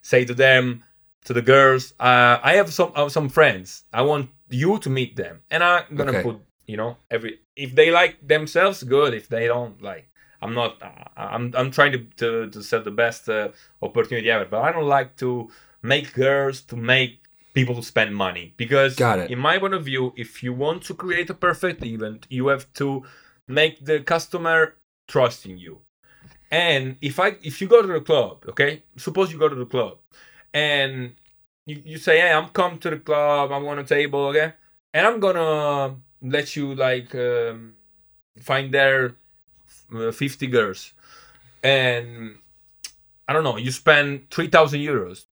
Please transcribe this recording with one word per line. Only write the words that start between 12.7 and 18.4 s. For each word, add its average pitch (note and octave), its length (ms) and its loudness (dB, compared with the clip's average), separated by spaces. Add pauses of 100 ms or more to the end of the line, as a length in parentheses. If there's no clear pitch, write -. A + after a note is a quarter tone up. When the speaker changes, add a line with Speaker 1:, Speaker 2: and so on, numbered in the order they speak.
Speaker 1:
the G#2 60 -8
best, A#2 360 -2
uh, G#2+ 220 -4 (320)
opportunity A2+ 500 -2
ever. G#2 140 0
But G#2 160 -4
I D3+ 100 0
don't D#3+ 160 -4
like C3+ 300 0
to B2 320 -6 (320)
make C#3 320 -2
girls, C3+ 480 0
to - 160 -14
make B2 460 0 (300)
people B2 220 0
to A#2 80 -12
spend G#2 320 -2
money. F2+ 400 -6